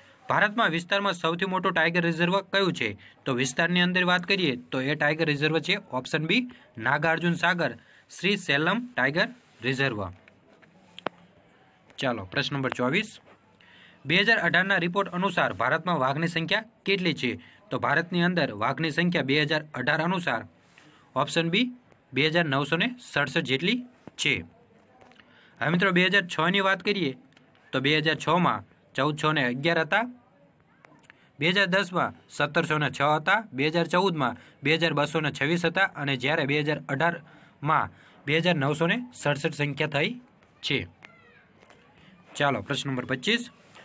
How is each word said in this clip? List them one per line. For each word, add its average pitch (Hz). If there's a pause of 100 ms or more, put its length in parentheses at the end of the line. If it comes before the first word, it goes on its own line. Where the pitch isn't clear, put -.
(300)
ભારતમાં 208
વિસ્તારમાં 185
સૌથી 175
મોટો 185
ટાઇગર 170
રિઝર્વ 175
કયું 190
છે? 107 (280)
તો 139
વિસ્તારની 170
અંદર 180
વાત 180
કરીએ 180
તો 131
એ 143
ટાઇગર 151
રિઝર્વ 156
છે 160 (160)
ઓપ્શન 156
બી, 240 (280)
નાગાર્જુન 160
સાગર 170 (420)
શ્રી 196
સેલમ 185 (100)
ટાઇગર 147 (340)
રિઝર્વ. 123 (1900)
ચાલો, 120
પ્રશ્ન 139
નંબર 131
ચોવીસ. 143 (840)
બે 143
હજાર 208
અઢારના 175
રિપોર્ટ 185
અનુસાર 180
ભારતમાં 151
વાઘની 135
સંખ્યા 175 (220)
કેટલી 185
છે? 120 (320)
તો 127
ભારતની 165
અંદર 170
વાઘની 131
સંખ્યા 170
બે 139
હજાર 156
અઢાર 147
અનુસાર 160 (680)
ઓપ્શન 156
બી, 240 (420)
બે 139
હજાર 165
નવસો 143
ને 240 (160)
સડસઠ 143
જેટલી 165 (320)
છે. 104 (1160)
હવે 135
મિત્રો, 180
બે 180
હજાર 185
છની 175
વાત 190
કરીએ 175 (540)
તો 135
બે 143
હજાર 156 (120)
છમાં 151 (320)
ચૌદસો 151
ને 151
અગિયાર 143
હતા, 165 (1400)
બે 151
હજાર 196
દસમાં 185 (160)
સત્તરસો 151
ને 147
છ -
હતા, 156 (100)
બે 135
હજાર 170
ચૌદમાં 170 (260)
બે 143
હજાર 165
બસો 147
ને 151
છવ્વીસ 170
હતા 170
અને 143
જ્યારે 147
બે 143
હજાર 147
અઢારમાં 143 (360)
બે 147
હજાર 165
નવસો 151
ને 233
સડસઠ 143
સંખ્યા 147
થઈ 175 (440)
છે. 123 (1500)
ચાલો, 135
પ્રશ્ન 139
નંબર 123
પચીસ. 208 (360)